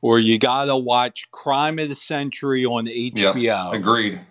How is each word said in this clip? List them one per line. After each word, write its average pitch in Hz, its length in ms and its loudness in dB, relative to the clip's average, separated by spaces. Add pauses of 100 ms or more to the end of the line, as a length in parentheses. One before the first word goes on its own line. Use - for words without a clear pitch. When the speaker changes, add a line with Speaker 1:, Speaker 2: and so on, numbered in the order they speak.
Speaker 1:
or 117 180 4
you 113 200 4
gotta 135 380 2
watch 123 540 0
Crime 151 480 -2
of 156 100 -4
the 143 60 -8
Century 139 680 -4
on 120 240 -2
H 120 260 -6
B 101 120 2
O. 95 80 2
Speaker 2:
Yep, 101 400 -2
agreed. 101 460 0 (100)